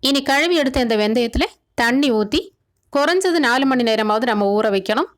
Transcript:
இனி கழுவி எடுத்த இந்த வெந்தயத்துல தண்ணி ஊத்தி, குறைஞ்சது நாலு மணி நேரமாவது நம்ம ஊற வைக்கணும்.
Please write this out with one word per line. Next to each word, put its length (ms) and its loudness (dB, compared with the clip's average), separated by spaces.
இனி 200 0
கழுவி 380 0
எடுத்த 260 -2
இந்த 100 0
வெந்தயத்துல 480 0
தண்ணி 280 2
ஊத்தி, 220 -2
குறைஞ்சது 540 0
நாலு 240 0
மணி 180 0
நேரமாவது 420 0
நம்ம 240 0
ஊற 200 2
வைக்கணும். 440 -2